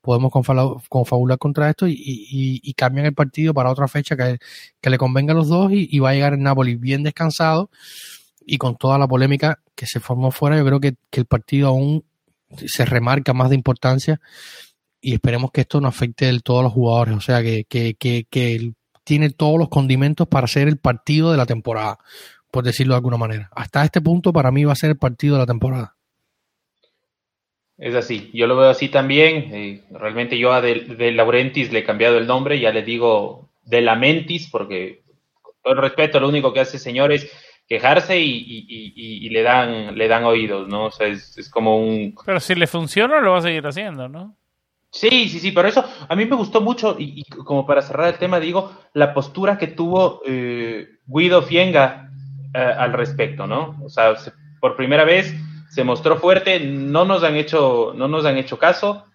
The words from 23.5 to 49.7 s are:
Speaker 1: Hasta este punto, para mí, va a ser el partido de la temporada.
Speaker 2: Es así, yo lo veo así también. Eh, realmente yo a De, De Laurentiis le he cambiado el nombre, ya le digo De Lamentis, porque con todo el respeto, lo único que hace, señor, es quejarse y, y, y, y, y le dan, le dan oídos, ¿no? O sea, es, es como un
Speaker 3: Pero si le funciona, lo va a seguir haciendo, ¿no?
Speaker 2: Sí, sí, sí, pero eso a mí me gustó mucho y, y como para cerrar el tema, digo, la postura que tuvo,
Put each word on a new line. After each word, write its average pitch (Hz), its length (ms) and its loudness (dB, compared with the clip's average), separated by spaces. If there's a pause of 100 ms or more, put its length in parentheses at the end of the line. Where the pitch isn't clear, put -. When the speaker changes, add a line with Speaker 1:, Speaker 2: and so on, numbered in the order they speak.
Speaker 1:
Hasta - 260 -2
este 156 200 2
punto, 170 320 2
para 131 160 4
mí, 143 140 2
va 143 100 4
a - 20 -2
ser 156 140 0
el 143 80 0
partido 139 380 0
de 135 40 2
la 123 60 2
temporada. 123 500 -4 (1800)
Speaker 2:
Es 120 160 -6
así, 117 380 -4
yo 117 140 0
lo 127 100 2
veo 131 120 8
así 131 220 2
también. 143 600 2
Eh, 101 380 -12
realmente 110 480 -6
yo 123 140 2
a 127 80 4
De, 120 140 0 (200)
De 120 160 0
Laurentiis 120 640 0
le 110 80 0
he - 40 -12
cambiado 113 340 2
el 113 80 0
nombre, 131 340 0
ya 110 100 2
le 107 120 -2
digo 113 640 -2 (160)
De 120 160 2
Lamentis, 139 720 0
porque 95 520 -8 (380)
con - 140 -20 (100)
todo 131 80 0
el 135 80 2
respeto, 147 400 2
lo 135 80 0
único 139 240 0
que 131 80 0
hace, 131 180 -2
señor, 131 320 0
es 143 180 -2 (380)
quejarse 156 540 2
y, 151 100 0
y, 110 380 -12
y, 110 260 -16
y, 110 320 -14
y 113 40 -12
le 113 120 0
dan, 117 540 0
le 110 100 0
dan 117 180 2
oídos, 107 440 0
¿no? 104 180 -4
O 107 60 -4
sea, 107 160 -2
es, 101 300 -10
es - 100 -18
como 110 300 2
un 110 360 -2 (100)
Speaker 3:
Pero 190 140 -2
si 185 160 -2
le 170 140 2
funciona, 208 520 0
lo 196 120 2
va 180 60 4
a 165 40 0
seguir 160 240 -4
haciendo, 147 420 -8
¿no? 180 280 -18 (540)
Speaker 2:
Sí, 233 380 2
sí, 170 120 -8
sí, 190 120 -4
pero 175 160 4
eso - 140 2 (240)
a 165 80 -4
mí 214 120 0
me 254 100 0
gustó 220 240 0
mucho 220 380 -2
y, 143 220 -12
y 139 40 -16
como 139 420 -4
para 143 140 2
cerrar 151 320 -2
el 170 60 -10
tema, 180 200 -2
digo, 175 340 -4 (200)
la 147 220 2
postura 190 420 -2
que 170 120 -4
tuvo, 175 580 0